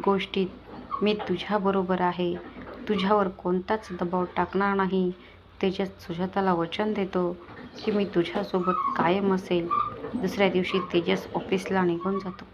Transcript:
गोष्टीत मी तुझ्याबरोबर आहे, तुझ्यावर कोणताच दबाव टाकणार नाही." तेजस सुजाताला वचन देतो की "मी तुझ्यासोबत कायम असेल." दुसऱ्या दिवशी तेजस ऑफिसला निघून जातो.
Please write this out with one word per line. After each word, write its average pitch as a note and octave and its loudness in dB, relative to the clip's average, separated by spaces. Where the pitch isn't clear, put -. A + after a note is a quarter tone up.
गोष्टीत - -2
मी G#3+ 4
तुझ्याबरोबर F#3+ 2
आहे, F3 0
तुझ्यावर G3+ 4
कोणताच F#3 0
दबाव F3+ 0
टाकणार G3 0
नाही." F#3 2
तेजस F#3+ 0
सुजाताला F#3 0
वचन E3+ 0
देतो F#3 0
की - -2
"मी - 2
तुझ्यासोबत F#3 0
कायम F#3+ 4
असेल." F3 0
दुसऱ्या F#3+ 2
दिवशी F3+ 2
तेजस F#3 0
ऑफिसला F#3+ 0
निघून F3+ 0
जातो. F#3 -10